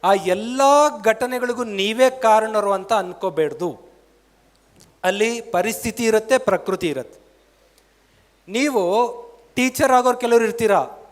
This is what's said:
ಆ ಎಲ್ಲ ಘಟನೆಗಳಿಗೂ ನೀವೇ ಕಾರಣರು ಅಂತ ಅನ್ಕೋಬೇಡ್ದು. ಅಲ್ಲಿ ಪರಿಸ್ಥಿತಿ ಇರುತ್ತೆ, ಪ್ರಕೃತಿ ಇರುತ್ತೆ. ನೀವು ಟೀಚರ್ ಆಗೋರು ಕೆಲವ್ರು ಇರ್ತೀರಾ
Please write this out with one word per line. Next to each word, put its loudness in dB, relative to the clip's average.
ಆ 4
ಎಲ್ಲ -2
ಘಟನೆಗಳಿಗೂ -2
ನೀವೇ 0
ಕಾರಣರು 2
ಅಂತ -2
ಅನ್ಕೋಬೇಡ್ದು. -4
ಅಲ್ಲಿ -2
ಪರಿಸ್ಥಿತಿ -4
ಇರುತ್ತೆ, 2
ಪ್ರಕೃತಿ -2
ಇರುತ್ತೆ. -8
ನೀವು -2
ಟೀಚರ್ 2
ಆಗೋರು 4
ಕೆಲವ್ರು 4
ಇರ್ತೀರಾ 0